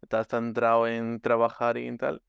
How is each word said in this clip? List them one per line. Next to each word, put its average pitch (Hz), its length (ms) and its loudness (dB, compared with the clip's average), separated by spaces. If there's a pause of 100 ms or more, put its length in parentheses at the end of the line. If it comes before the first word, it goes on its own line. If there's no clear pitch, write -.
Estás 113 260 -2
centrado 117 600 2
en 117 320 -4
trabajar 117 580 0
y 120 100 -8
en 120 100 -10
tal, 139 300 -6